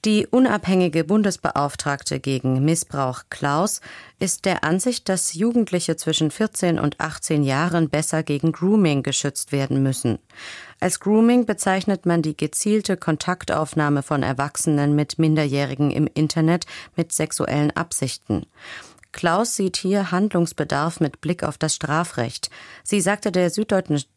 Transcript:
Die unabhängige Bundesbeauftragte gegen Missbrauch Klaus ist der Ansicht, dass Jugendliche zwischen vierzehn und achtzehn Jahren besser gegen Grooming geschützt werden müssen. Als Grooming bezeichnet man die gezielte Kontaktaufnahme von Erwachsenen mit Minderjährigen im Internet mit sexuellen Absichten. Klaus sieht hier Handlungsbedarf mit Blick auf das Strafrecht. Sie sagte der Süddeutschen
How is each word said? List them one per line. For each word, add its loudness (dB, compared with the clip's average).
Die 4
unabhängige 4
Bundesbeauftragte 0
gegen 0
Missbrauch -2
Klaus -2
ist -2
der 0
Ansicht, 0
dass -2
Jugendliche 0
zwischen 0
vierzehn 0
und -2
achtzehn -2
Jahren 2
besser -2
gegen 0
Grooming 2
geschützt -4
werden 0
müssen. 0
Als -2
Grooming 4
bezeichnet 0
man 2
die -2
gezielte 0
Kontaktaufnahme 0
von -2
Erwachsenen 0
mit -2
Minderjährigen 0
im 0
Internet 2
mit -4
sexuellen -2
Absichten. -4
Klaus 0
sieht -2
hier 0
Handlungsbedarf 0
mit -2
Blick -4
auf -6
das -2
Strafrecht. -4
Sie 0
sagte 0
der 2
Süddeutschen 0